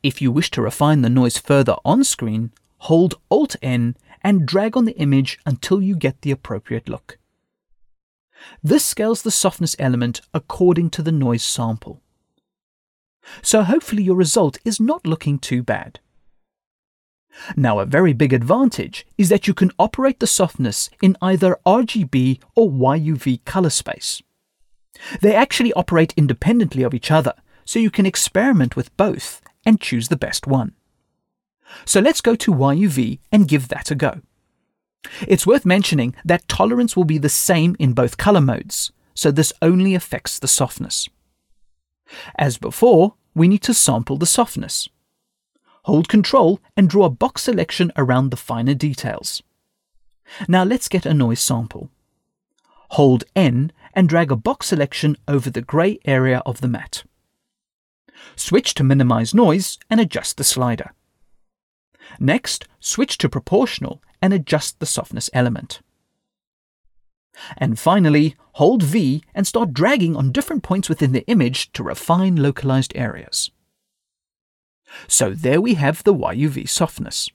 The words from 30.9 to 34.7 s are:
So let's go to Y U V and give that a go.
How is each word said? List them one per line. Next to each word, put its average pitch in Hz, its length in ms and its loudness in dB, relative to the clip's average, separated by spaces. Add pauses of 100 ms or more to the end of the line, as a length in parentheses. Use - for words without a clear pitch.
So - 140 2
let's 285 220 2
go 233 140 2
to - 160 -2
Y 139 220 2
U 190 160 2
V 131 300 -2 (120)
and 208 160 6
give 135 200 0
that - 240 -8
a 147 40 -2
go. 147 260 -4 (1040)